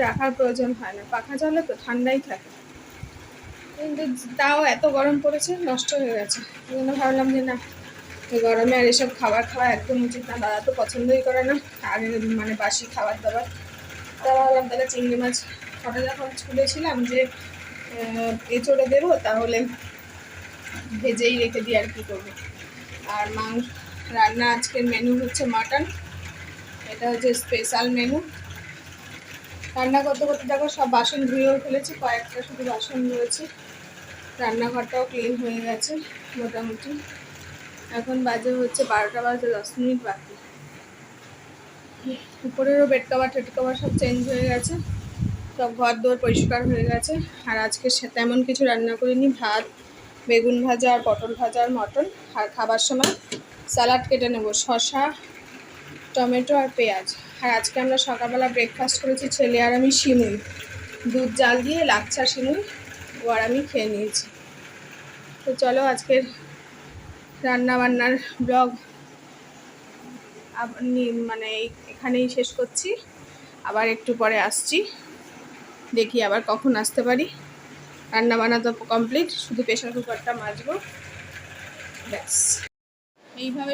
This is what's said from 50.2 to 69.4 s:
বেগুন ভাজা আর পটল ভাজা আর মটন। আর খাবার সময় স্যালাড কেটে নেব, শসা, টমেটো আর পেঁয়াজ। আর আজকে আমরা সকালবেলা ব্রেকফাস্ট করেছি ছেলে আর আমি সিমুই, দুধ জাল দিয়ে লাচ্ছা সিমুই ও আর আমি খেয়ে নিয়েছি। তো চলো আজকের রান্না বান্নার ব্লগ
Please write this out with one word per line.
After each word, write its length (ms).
বেগুন 380
ভাজা 300
আর 120
পটল 240
ভাজা 240
আর 120
মটন। 280
আর 80
খাবার 340
সময় 240
স্যালাড 360
কেটে 240
নেব, 120
শসা, 400
টমেটো 400
আর 140
পেঁয়াজ। 300
আর 80
আজকে 240
আমরা 140
সকালবেলা 480
ব্রেকফাস্ট 460
করেছি 240
ছেলে 280
আর 140
আমি 100
সিমুই, 360
দুধ 180
জাল 240
দিয়ে 140
লাচ্ছা 320
সিমুই 280
ও 20
আর 120
আমি 120
খেয়ে 240
নিয়েছি। 320
তো 60
চলো 200
আজকের 320
রান্না 340
বান্নার 320
ব্লগ 200